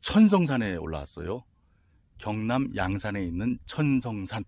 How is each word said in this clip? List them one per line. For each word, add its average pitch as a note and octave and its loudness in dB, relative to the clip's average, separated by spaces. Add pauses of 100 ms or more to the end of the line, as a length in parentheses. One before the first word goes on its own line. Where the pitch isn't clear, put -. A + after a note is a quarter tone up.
천성산에 D#3+ 4
올라왔어요. D#2+ -6 (720)
경남 A2+ -2
양산에 G2 -2
있는 G2 -2 (100)
천성산. A#2+ -2